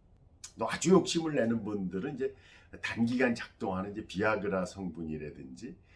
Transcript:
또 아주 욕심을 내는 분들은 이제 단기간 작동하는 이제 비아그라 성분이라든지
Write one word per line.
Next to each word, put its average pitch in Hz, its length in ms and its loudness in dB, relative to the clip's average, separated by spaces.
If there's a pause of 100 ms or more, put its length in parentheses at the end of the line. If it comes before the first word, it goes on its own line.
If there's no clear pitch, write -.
(580)
또 110 120 -2
아주 - 200 2
욕심을 160 460 6
내는 113 280 2
분들은 95 520 -4
이제 - 180 -2 (480)
단기간 117 520 2
작동하는 101 580 -4
이제 107 140 -8
비아그라 95 600 0
성분이라든지 78 1080 -8 (220)